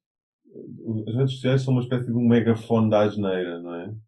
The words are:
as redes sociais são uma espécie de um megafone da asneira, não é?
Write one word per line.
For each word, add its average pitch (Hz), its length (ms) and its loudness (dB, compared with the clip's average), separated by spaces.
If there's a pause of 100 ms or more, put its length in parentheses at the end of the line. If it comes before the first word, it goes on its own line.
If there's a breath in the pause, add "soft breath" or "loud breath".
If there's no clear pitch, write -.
(1080)
as 110 80 -4
redes 131 200 0
sociais 131 260 0
são 139 120 0
uma 123 80 2
espécie 120 260 -4
de 117 40 -4
um 120 160 2
megafone 113 600 4
da 104 140 4
asneira, 92 580 -2
não 87 140 -10
é? 90 200 -10 (120)